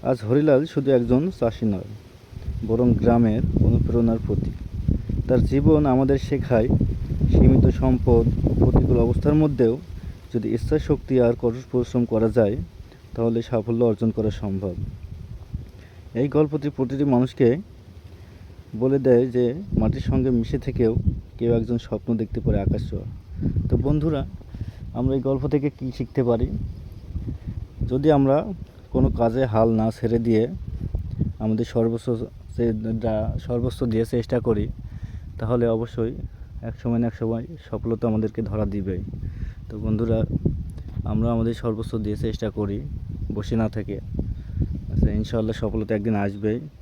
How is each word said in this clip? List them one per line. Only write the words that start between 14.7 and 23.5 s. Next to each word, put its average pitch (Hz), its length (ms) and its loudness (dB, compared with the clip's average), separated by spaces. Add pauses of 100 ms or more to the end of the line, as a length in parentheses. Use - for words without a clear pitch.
এই 127 140 0
গল্পটি 147 420 0
প্রতিটি 135 340 -2
মানুষকে 127 540 4 (1200)
বলে 131 200 2
দেয় 127 280 6
যে 123 260 2 (260)
মাটির 110 220 0
সঙ্গে 131 280 0
মিশে 120 300 0
থেকেও 120 360 0 (440)
কেউ 117 140 2
একজন 117 240 0
স্বপ্ন 113 400 -4
দেখতে 110 220 -4
পারে 104 220 0
আকাশ 98 280 -2
ছোঁয়া। 110 160 -8 (640)